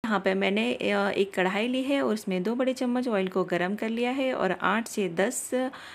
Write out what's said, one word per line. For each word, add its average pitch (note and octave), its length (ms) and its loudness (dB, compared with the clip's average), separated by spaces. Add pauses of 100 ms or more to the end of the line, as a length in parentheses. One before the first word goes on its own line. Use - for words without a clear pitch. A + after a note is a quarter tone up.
यहाँ G#3+ 140 2
पे F#3+ 140 2
मैंने, G3 400 2
अ, G3+ 360 0
एक G3 240 0
कढ़ाई G3 340 2
ली B3+ 160 0
है C#4 180 0
और A#3 120 2
उसमें F#3+ 300 -2
दो A3+ 120 0
बड़े B3+ 180 2
चम्मच B3 340 0
ऑयल F#3+ 200 2
को F#3 160 0
गरम F3+ 320 0
कर A3 140 -4
लिया A#3+ 220 0
है C4 220 0
और F#3+ 180 0
आठ G3+ 360 0
से F#3+ 220 -2
दस F#3+ 420 -2 (440)